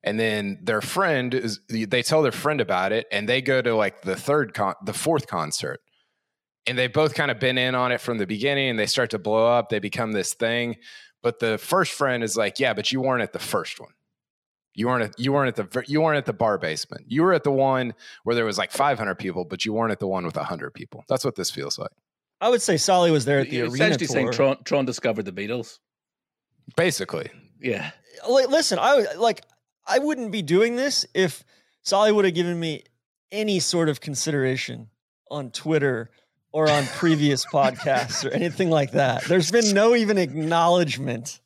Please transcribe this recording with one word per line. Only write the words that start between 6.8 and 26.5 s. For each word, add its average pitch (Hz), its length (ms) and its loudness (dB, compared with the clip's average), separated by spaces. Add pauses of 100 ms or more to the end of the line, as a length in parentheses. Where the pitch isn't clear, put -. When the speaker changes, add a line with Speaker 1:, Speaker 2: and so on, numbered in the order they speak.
Speaker 1:
both 151 220 2
kinda 143 220 0
been 127 220 0
in 127 180 0
on 127 160 0
it 120 100 -2
from 120 160 -4
the 101 80 -2
beginning, 131 440 0
and 113 100 -2
they 104 80 2
start 123 240 0
to 110 80 -4
blow 110 280 2
up. 120 220 2
They 107 100 0
become 110 320 -4
this 101 220 -4
thing. 117 440 -2 (440)
But 120 160 -2
the 110 220 0
first 175 320 0
friend 127 320 -2
is 107 120 -4
like, 107 240 -2
"Yeah, 127 140 2
but 104 180 -4
you 131 80 -2
weren't 127 220 0
at 101 100 -4
the - 80 -8
first - 400 -6
one. - 120 -20 (840)
You 113 140 -4
weren't 123 160 0
at, 101 160 -8
you 131 140 0
weren't 139 160 2
at 117 60 -6
the 110 80 -4
ver-, 117 240 -6
you 147 140 0
weren't 156 160 2
at 131 80 -2
the 117 80 -4
bar 104 240 0
basement. 80 500 -6
You 127 140 0
were 185 120 4
at 160 100 2
the 147 80 2
one 131 420 0 (300)
where 117 120 0
there 117 100 2
was, 101 120 -2
like, 95 140 -2
five 139 260 2
hundred 101 180 -2
people, 90 300 -6
but 92 200 -6
you 107 80 -4
weren't 113 180 0
at 98 80 -4
the 101 80 -4
one 92 180 -2
with 80 100 -6
a 78 100 -4
hundred 80 280 -8
people." - 340 -18
That's 131 160 -2
what 131 120 -4
this 92 160 -4
feels 69 260 -8
like. - 140 -10 (480)
Speaker 2:
I 214 100 2
would 240 140 2
say 175 140 2
Solly 180 340 4
was 143 140 2
there 139 140 4
at 131 120 -2
the 127 60 -4
Speaker 3:
You're 120 120 -2
Speaker 2:
arena 131 160 0
Speaker 3:
essentially 151 220 0
saying 127 240 2
Speaker 2:
tour. - 20 -4
Speaker 3:
Tron, 135 300 2
Tron 139 220 0
discovered 113 400 -2
the 98 60 -10
Beatles. 104 460 -8 (1000)